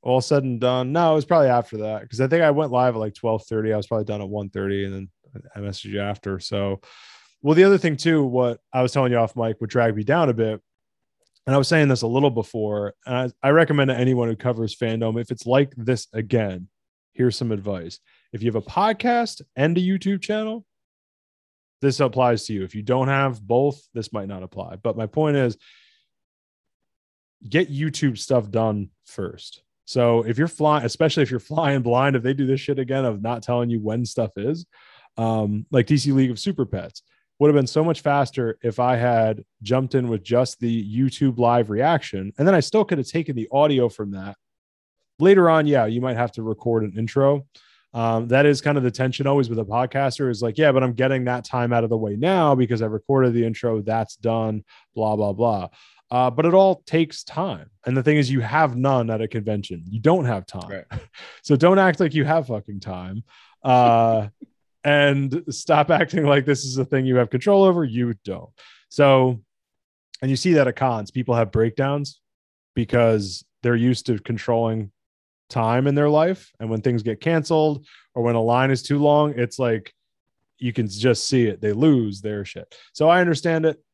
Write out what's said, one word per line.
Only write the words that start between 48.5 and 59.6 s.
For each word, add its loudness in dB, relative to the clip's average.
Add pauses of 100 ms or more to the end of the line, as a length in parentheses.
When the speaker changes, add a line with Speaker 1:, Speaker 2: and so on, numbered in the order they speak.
Speaker 1:
kind 0
of 0
the 0
tension -4
always 0
with -4
a -4
podcaster -2
is -4
like, -4
"Yeah, 4
but 4
I'm -2
getting 0
that -4
time -2
out 2
of -4
the 0
way -4
now 2
because 0
I -2
recorded 0
the 2
intro, -4
that's -4
done, -4 (320)
blah, 0
blah, 0
blah." -2 (420)
Uh, 0
but 0
it 4
all 6
takes -2
time. -8 (160)
And 0
the 0
thing 4
is, 2
you 0
have 0
none 0
at -2
a -4
convention. -6